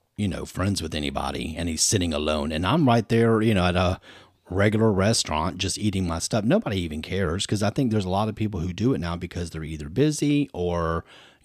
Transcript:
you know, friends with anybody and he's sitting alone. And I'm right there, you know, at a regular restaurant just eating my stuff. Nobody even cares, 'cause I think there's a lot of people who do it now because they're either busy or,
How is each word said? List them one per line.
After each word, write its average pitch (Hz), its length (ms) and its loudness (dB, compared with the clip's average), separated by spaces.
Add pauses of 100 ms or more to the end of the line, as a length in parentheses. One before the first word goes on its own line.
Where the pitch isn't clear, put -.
(180)
you 107 100 0
know, 80 180 -6
friends 95 360 -2
with 78 120 -6
anybody 69 640 -4
and 85 120 -4
he's 80 120 -2
sitting 90 320 2
alone. 76 380 -2
And 82 160 -2
I'm 147 180 4
right 117 220 4
there, 113 340 4
you 113 120 4
know, 90 120 4
at 87 120 2
a 92 240 2 (480)
regular 107 420 4
restaurant 92 680 0
just 95 180 -4
eating 95 300 0
my 82 120 -2
stuff. 107 240 -2
Nobody 131 380 2
even 78 200 -4
cares, 92 460 -2
'cause 104 160 0
I 101 60 2
think 131 200 0
there's 107 160 2
a 92 40 -4
lot 101 180 0
of 107 80 -4
people 104 240 -4
who 87 140 -4
do 107 200 2
it 85 60 -2
now 85 160 -4
because 87 360 -8
they're 80 120 -8
either 76 240 -8
busy 147 640 0
or, 85 520 -2 (400)